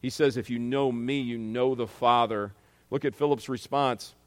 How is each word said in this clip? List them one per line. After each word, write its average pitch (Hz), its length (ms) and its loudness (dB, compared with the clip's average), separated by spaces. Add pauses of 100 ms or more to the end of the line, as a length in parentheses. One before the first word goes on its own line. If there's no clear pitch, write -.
He 127 100 -6
says, 139 260 2
"If 113 120 -6
you 120 120 -4
know 131 320 0
me, 120 260 -2
you 120 200 -4
know 123 360 0
the 117 140 -4
Father." 113 640 2 (380)
Look 143 140 -4
at 139 120 -2
Philip's 147 320 0
response. 131 680 -2 (120)